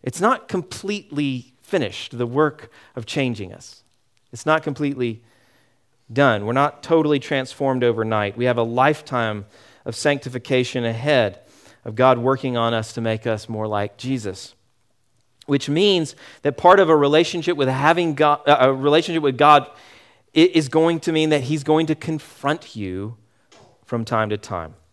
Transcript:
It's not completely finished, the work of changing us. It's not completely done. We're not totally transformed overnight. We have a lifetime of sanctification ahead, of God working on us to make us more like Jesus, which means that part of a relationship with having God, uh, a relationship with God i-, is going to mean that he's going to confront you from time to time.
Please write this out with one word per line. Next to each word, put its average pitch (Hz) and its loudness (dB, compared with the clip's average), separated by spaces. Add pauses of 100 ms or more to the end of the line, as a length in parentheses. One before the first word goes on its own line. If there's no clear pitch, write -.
It's - -8
not 220 0
completely 151 -6
finished, 123 -6
the 120 -2
work 147 -2 (240)
of 113 -10
changing 107 -4
us. - -20 (480)
It's - -10
not 156 0
completely 135 -4 (920)
done. 113 2
We're 117 -2
not 143 0
totally 151 2
transformed 131 -4
overnight. 110 0
We 120 -2
have 120 2
a 117 0
lifetime 117 -2 (400)
of 117 -10
sanctification 127 -2
ahead, 117 -2 (440)
of 107 -10
God 127 6
working 131 -2
on 117 0
us 110 -4
to 120 -8
make 113 -4
us 110 -6
more 107 -6
like 104 -4
Jesus, 113 -8 (920)
which 139 -2
means 170 0 (260)
that 160 -2
part 185 6
of 175 4
a 160 6
relationship 156 2
with 135 0
having 156 0
God, 147 2
uh, 147 6
a 135 4
relationship 151 0
with 135 0
God 147 6 (640)
i-, - 4
is 165 4
going 160 2
to 170 -2
mean 156 2
that 143 2
he's 139 -4
going 156 2
to 156 0
confront - -8
you 101 -8 (680)
from 113 -6
time 110 -2
to 104 -4
time. 85 -10 (180)